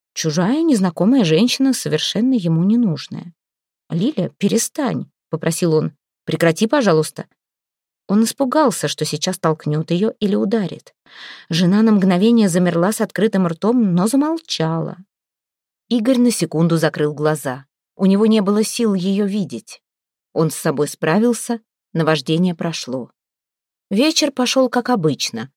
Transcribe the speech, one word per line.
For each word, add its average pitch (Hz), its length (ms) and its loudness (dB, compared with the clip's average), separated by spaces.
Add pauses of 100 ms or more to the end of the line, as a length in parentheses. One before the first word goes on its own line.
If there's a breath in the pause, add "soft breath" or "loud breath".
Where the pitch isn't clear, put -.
(140)
чужая 185 480 -2
незнакомая 226 640 2
женщина, 233 500 2
совершенно 190 600 -2
ему 170 300 2
ненужная. 190 680 -2 (560)
"Лиля, 175 480 -2
перестань", 208 720 -2 (200)
попросил 165 440 -2
он. 156 200 0 (320)
"Прекрати, 165 420 0
пожалуйста". 185 580 0 (840)
Он 208 160 2
испугался, 254 640 0
что - 180 -6
сейчас 156 340 -4
толкнет 156 520 -2
ее 190 280 0
или 202 160 0
ударит. 208 580 -4 (560 loud breath)
Жена 180 320 2
на 226 100 6
мгновение 202 580 4
замерла 175 420 2
с 220 100 -4
открытым 202 460 0
ртом, 202 480 0
но 180 120 2
замолчала. 226 880 -2 (920)
Игорь 240 300 2
на 240 120 4
секунду 165 460 0
закрыл 151 360 0
глаза. 143 520 -4 (300)
У 196 100 -2
него 196 200 4
не 220 160 4
было 208 220 0
сил 214 300 -2
ее 196 320 -2
видеть. 190 560 -6 (520)
Он 160 180 0
с - 40 -10
собой 147 320 -2
справился, 220 720 -2 (320)
наваждение 160 640 0
прошло. 131 560 -8 (800)
Вечер 277 420 2
пошел 254 380 0
как 240 200 -2
обычно. 143 680 -2